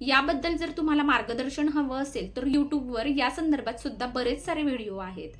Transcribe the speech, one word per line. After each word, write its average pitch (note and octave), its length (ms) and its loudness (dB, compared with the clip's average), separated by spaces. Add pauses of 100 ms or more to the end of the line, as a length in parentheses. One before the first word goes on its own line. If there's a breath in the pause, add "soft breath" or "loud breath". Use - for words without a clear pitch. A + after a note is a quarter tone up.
याबद्दल C#4 540 2
जर D#4+ 220 -2
तुम्हाला D4+ 260 2
मार्गदर्शन B3+ 680 2
हवं C4+ 320 0
असेल A#3 340 -6
तर C4 100 -2
YouTube-वर C4+ 600 2
या C4+ 220 2
संदर्भात D4 500 0
सुद्धा A3+ 260 -4
बरेच B3 400 -2
सारे D#4 180 0
व्हिडिओ A3 340 -2
आहेत, F#3 320 -10 (100)